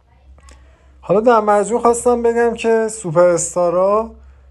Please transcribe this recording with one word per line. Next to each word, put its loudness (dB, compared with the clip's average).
حالا 0
در 4
مجموع 0
خواستم 0
بگم 0
که -2
سوپر 0
استارا، 0